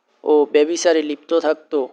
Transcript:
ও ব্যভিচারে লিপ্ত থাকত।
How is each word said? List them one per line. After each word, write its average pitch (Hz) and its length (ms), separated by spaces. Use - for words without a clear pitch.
ও 151 280
ব্যভিচারে 160 500
লিপ্ত 151 320
থাকত। 151 580